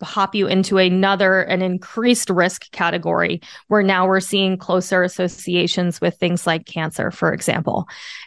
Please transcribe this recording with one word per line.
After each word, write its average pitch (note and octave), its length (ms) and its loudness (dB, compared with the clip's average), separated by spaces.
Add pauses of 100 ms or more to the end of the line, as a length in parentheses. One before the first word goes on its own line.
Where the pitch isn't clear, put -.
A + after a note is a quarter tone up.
hop G3 320 -2
you G3+ 140 2
into F#3+ 300 2
another, F#3+ 640 4
an F#3 200 -2
increased A3+ 680 0
risk F3+ 420 0
category, E3+ 720 -2 (260)
where G#3 160 4
now F#3+ 240 4
we're F#3+ 140 4
seeing F#3+ 360 0
closer F#3 460 0
associations F3+ 960 -2
with E3+ 180 0
things F3 300 -2
like E3 180 -2
cancer, D#3+ 460 -6
for E3 220 0
example. - 560 -2 (380)